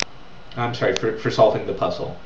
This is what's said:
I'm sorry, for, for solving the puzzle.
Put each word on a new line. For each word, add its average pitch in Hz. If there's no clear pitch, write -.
I'm 120
sorry, 107
for, -
for 117
solving -
the -
puzzle. -